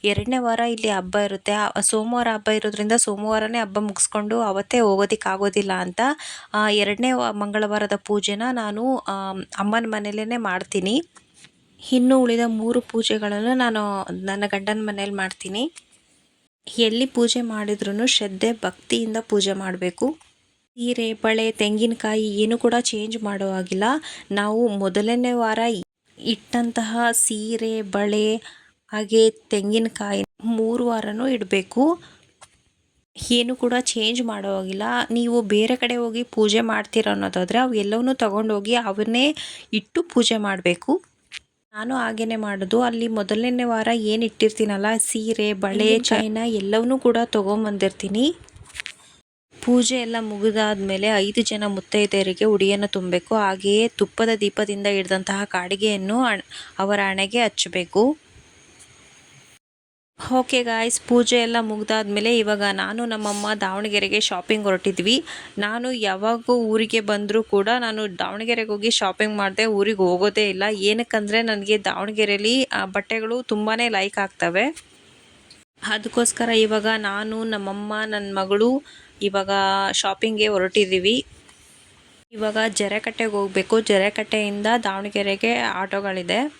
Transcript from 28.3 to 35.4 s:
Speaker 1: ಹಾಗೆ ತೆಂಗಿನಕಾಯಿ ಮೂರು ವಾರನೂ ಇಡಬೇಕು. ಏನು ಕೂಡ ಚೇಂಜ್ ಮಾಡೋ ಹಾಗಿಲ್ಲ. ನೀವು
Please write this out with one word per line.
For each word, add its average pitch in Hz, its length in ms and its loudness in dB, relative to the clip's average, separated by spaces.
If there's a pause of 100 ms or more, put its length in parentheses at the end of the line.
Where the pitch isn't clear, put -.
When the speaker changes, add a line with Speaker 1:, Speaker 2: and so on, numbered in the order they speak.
Speaker 1:
ಹಾಗೆ 220 420 4
ತೆಂಗಿನಕಾಯಿ 208 920 -2 (200)
ಮೂರು 226 420 0
ವಾರನೂ 220 420 -2
ಇಡಬೇಕು. 240 720 2 (1300)
ಏನು 240 260 2
ಕೂಡ 247 240 0
ಚೇಂಜ್ 240 420 -2
ಮಾಡೋ 196 340 -4
ಹಾಗಿಲ್ಲ. 190 260 -4 (280)
ನೀವು 233 320 2